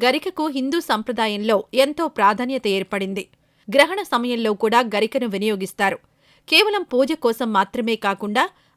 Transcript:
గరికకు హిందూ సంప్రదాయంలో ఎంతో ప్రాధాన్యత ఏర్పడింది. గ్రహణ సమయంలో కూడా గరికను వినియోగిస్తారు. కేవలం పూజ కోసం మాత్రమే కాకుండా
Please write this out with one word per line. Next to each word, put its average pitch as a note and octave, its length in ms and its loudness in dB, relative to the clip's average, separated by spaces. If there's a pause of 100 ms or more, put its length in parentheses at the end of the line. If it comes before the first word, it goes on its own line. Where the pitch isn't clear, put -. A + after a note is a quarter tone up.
గరికకు D4+ 420 0
హిందూ C#4 320 -2
సంప్రదాయంలో G#3+ 840 -2 (100)
ఎంతో D4 340 2
ప్రాధాన్యత A#3 600 0
ఏర్పడింది. G3 560 -4 (440)
గ్రహణ D4+ 340 4
సమయంలో A#3+ 520 -2
కూడా A3 260 2
గరికను A3+ 480 0
వినియోగిస్తారు. G3 720 -2 (480)
కేవలం G4+ 360 4
పూజ C4 300 0
కోసం A3+ 400 -2
మాత్రమే A3 420 0
కాకుండా G#3 480 -2 (340)